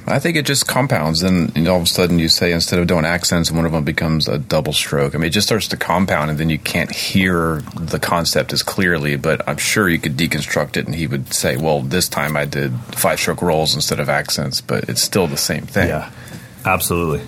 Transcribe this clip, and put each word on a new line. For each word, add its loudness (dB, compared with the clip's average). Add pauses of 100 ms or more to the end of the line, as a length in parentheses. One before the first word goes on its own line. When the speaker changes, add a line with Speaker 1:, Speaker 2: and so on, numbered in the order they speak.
Speaker 1:
I 0
think 0
it 0
just 0
compounds. 0
Then, 2
you 2
know, 4
all 4
of 2
a 0
sudden 2
you 4
say, 2
instead 0
of 4
doing 2
accents, 0
one 2
of 0
them 0
becomes 0
a 0
double 0
stroke. 0
I -2
mean, 0
it 0
just 2
starts 0
to -4
compound, 2
and -2
then 2
you 0
can't -2
hear 2 (140)
the -4
concept 0
as 0
clearly, 0
but 0
I'm -2
sure 2
you 4
could -2
deconstruct -2
it, -2
and -4
he -2
would -4
say, 0
"Well, 0
this 0
time -2
I 0
did -2 (200)
five-stroke 0
rolls 2
instead -2
of -2
accents," -2
but -4
it's -2
still 2
the -4
same -2
thing. 0
Speaker 2:
Yeah. -4 (540)
Absolutely. 0